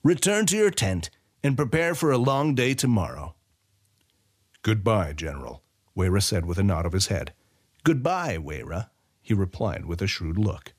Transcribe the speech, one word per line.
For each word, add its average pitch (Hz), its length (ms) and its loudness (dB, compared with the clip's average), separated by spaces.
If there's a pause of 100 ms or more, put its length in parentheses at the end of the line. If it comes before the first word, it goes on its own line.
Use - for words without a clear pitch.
"Return 208 420 4
to 185 100 0
your 208 140 6
tent, 92 400 -2 (320)
and 139 140 2
prepare 160 400 0
for 147 160 2
a 127 60 4
long 139 360 2
day 127 180 2
tomorrow." 98 600 0 (1300)
"Goodbye, 104 500 2
General," 73 480 -10 (360)
Weyra 92 260 2
said 87 240 -2
with 87 120 -4
a 98 40 0
nod 87 240 2
of 82 60 -2
his 95 160 0
head. 85 260 -6 (480)
"Goodbye, 160 560 0
Weyra," 76 520 -8 (300)
he - 140 -2
replied 95 520 -4
with 85 140 -6
a 98 60 -2
shrewd 85 320 -4
look. - 400 -4